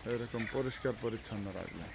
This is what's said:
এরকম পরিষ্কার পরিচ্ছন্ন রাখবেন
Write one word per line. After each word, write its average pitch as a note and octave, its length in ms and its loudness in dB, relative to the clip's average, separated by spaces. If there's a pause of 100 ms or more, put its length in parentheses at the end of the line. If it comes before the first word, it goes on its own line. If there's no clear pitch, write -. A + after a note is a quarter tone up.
এরকম A#2 380 2 (140)
পরিষ্কার C3 460 2
পরিচ্ছন্ন G#2+ 440 0 (120)
রাখবেন F2 360 -4